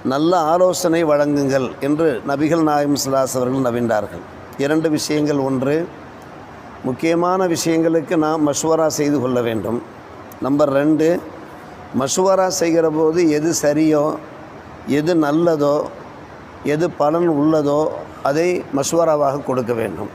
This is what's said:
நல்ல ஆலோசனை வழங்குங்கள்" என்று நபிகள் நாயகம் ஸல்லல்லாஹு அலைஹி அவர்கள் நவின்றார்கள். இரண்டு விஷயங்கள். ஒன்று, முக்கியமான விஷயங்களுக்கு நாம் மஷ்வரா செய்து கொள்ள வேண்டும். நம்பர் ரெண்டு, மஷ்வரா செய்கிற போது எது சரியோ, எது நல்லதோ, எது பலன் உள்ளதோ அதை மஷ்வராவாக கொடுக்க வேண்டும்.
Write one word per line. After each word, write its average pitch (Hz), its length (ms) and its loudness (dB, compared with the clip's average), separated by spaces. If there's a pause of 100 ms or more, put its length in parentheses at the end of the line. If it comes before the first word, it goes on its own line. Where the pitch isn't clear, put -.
நல்ல 160 340 2
ஆலோசனை 170 680 2
வழங்குங்கள்" 143 720 2
என்று 147 480 0
நபிகள் 151 360 2
நாயகம் 147 320 2
ஸல்லல்லாஹு 135 380 0
அலைஹி - 20 -2
அவர்கள் 127 380 0
நவின்றார்கள். 110 480 -2 (360)
இரண்டு 156 320 0
விஷயங்கள். 151 480 0
ஒன்று, 135 500 0 (960)
முக்கியமான 170 640 0
விஷயங்களுக்கு 165 720 0
நாம் 156 340 0
மஷ்வரா 160 360 2
செய்து 147 320 0
கொள்ள 123 220 0
வேண்டும். 113 400 -2 (600)
நம்பர் 143 280 2
ரெண்டு, 156 520 2 (760)
மஷ்வரா 185 480 2
செய்கிற 165 420 2
போது 160 400 2
எது 151 320 2
சரியோ, 151 540 2 (720)
எது 147 280 2
நல்லதோ, 151 680 2 (840)
எது 156 280 0
பலன் 170 380 2
உள்ளதோ 151 580 2 (360)
அதை 160 400 0 (120)
மஷ்வராவாக 147 680 2
கொடுக்க 123 300 -2
வேண்டும். 104 420 -4